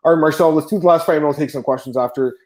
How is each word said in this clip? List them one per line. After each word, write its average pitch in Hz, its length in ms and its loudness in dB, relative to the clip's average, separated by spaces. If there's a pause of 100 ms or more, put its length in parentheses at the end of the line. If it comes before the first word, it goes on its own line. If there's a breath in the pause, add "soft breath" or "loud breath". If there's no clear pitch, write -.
All 165 80 4
right, 165 80 2
Marcel, 156 320 2
let's 156 140 -2
do 208 120 -4
the 165 60 0
last 165 200 4
fight 165 120 0
and 151 80 0
we'll 147 80 0
take 147 160 -6
some 135 140 -10
questions 131 340 -4
after. 127 480 -2